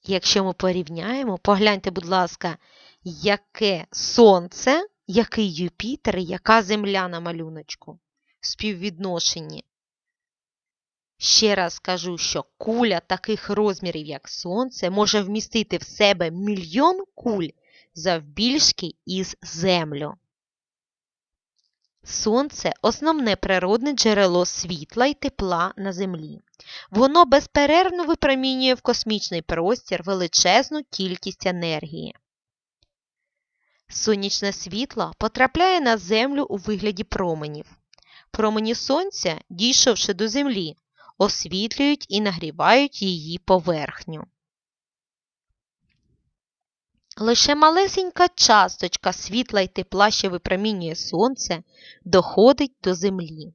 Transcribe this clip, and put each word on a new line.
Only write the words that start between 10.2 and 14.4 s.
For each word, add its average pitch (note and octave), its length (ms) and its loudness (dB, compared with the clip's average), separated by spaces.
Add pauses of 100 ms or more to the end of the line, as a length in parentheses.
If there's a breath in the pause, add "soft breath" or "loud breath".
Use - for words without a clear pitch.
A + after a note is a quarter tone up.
Ще - 380 2
раз F3 180 -2
скажу, F3+ 440 -6
що - 280 -4 (120)
куля A3+ 420 0
таких F#3+ 500 -4
розмірів, F#3 560 -2
як C#3+ 240 -12
Сонце, F3+ 600 -4